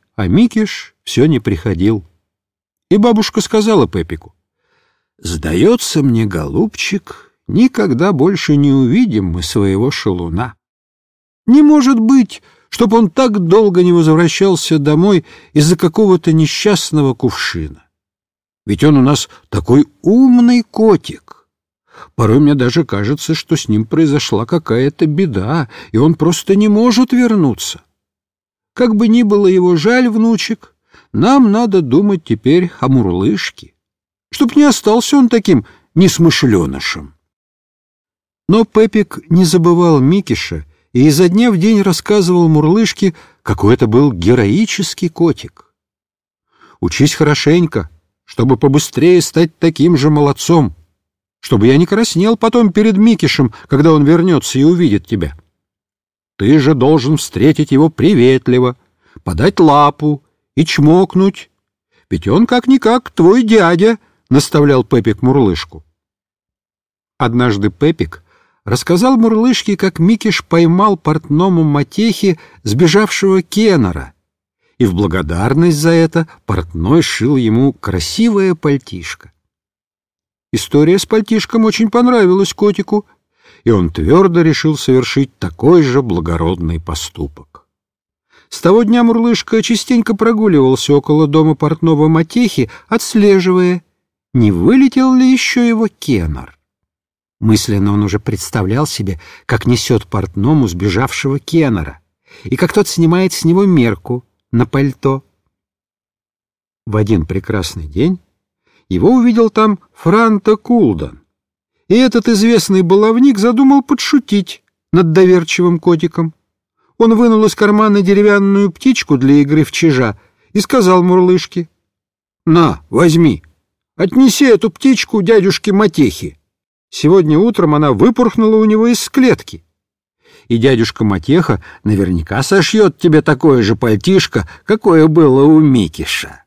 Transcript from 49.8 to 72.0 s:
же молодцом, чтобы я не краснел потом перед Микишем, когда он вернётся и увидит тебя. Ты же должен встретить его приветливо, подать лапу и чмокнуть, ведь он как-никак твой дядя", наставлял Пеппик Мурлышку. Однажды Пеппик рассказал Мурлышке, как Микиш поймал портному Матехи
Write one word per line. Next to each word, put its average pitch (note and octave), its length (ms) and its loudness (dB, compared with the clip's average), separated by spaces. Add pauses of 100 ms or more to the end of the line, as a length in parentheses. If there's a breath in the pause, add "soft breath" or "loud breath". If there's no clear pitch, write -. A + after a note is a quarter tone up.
же C#3+ 100 0
молодцом, D3 640 0 (680)
чтобы G#2+ 260 0
я B2+ 100 4
не E3+ 80 2
краснел G#3+ 540 -2
потом A3+ 340 0
перед G#3+ 240 0
Микишем, F#3+ 560 0 (160 loud breath)
когда D3 240 2
он D3 120 2
вернётся E3 540 0
и C#3 60 2
увидит D#3+ 420 0
тебя. E2 320 -6 (1000)
Ты C3 200 2
же D3 160 2
должен C#3+ 440 0
встретить D3 520 -2
его D3 200 2
приветливо, B2+ 840 0 (500 soft breath)
подать A2 360 -2
лапу D3 640 2 (320)
и D#3+ 80 0
чмокнуть, F#3 840 0 (580)
ведь E2 180 -6
он E3+ 200 2
как-никак B3 640 0
твой G3 320 4
дядя", G#3 560 2 (320)
наставлял C#3+ 540 2
Пеппик A2 360 -2
Мурлышку. A2 640 -2 (1300)
Однажды A#2 520 0
Пеппик - 540 -4 (400)
рассказал F3+ 520 0
Мурлышке, A3 640 0
как F#3+ 200 -4
Микиш G#3 460 -2
поймал E3+ 540 0
портному D#3+ 640 -2
Матехи D#3+ 760 -2 (260 soft breath)